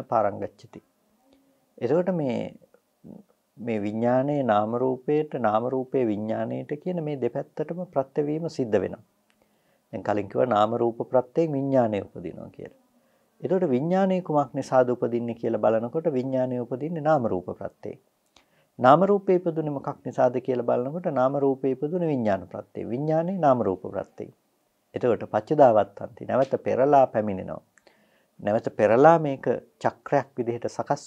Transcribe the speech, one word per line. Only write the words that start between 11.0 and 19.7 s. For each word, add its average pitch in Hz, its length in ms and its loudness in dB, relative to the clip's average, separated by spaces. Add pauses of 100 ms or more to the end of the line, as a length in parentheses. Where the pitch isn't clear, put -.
ප්‍රත්‍යයෙන් 165 480 0
විඥානය 131 480 2
උපදිනවා - 500 -12
කියලා. - 280 -18 (640)
එතකොට 180 260 0
විඥානය 180 540 2
කුමක් 147 320 0
නිසාද 131 360 2
උපදින්නේ 120 460 -2
කියලා 113 260 -4
බලනකොට 117 500 0
විඥානය 127 480 -2
උපදින්නේ 143 440 -6
නාම 147 220 2
රූප 95 240 -2
ප්‍රත්‍යයෙන්. - 500 -12 (800)
නාම 139 240 8
රූපේ 196 340 2
ඉපදුනේ 160 360 -2